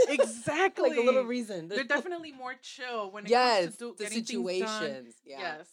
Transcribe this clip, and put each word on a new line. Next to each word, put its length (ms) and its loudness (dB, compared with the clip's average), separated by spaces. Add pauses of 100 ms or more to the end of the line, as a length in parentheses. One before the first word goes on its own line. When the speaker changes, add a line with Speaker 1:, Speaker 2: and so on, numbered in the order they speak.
Speaker 1:
<laughs> 60 8
Speaker 2:
exactly. 800 2
Speaker 1:
like 80 0
a 40 4
little 200 6
reason. 440 -4
Speaker 2:
They're 160 -2
definitely 480 -2
more 300 -12
chill 500 -8
when 140 -10
it 40 -4
Speaker 1:
Yes, 360 6
Speaker 2:
comes 120 -8
to 20 -18 (120)
do, 60 -18
Speaker 1:
the 80 -8
Speaker 2:
getting 180 -4
things 360 -2
done. 220 -2
Speaker 1:
situations. 340 -8 (100)
Yeah. 140 -14
Speaker 2:
Yes. 340 -8